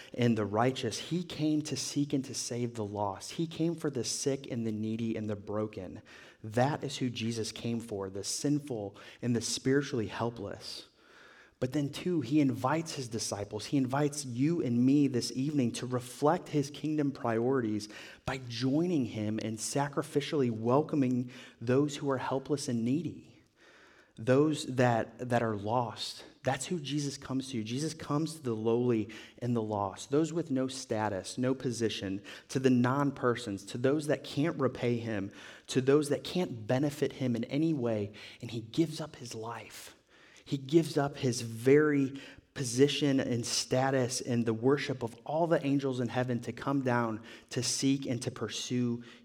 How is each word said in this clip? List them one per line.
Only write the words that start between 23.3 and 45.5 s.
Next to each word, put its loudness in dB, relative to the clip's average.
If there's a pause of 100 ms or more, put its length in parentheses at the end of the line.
those 4
that, 2
that 4
are 0
lost. -2 (180)
That's 0
who -2
Jesus -4
comes -6
to. -2
Jesus -4
comes -2
to -16
the -2
lowly 2 (320)
and 0
the 2
lost, -2
those 2
with -4
no 2
status, -2
no 2
position, -2 (280)
to -2
the 6
non-persons, 2
to -8
those 2
that 0
can't 0
repay 0
him, -4 (360)
to 0
those 4
that -2
can't -4
benefit 0
him 0
in -2
any 0
way, 0 (300)
and -10
he -6
gives -2
up -10
his -12
life. -12 (500)
He -2
gives 4
up 2
his 2
very 4 (400)
position 4
and 0
status 0
and 2
the 2
worship 2
of -6
all 0
the 2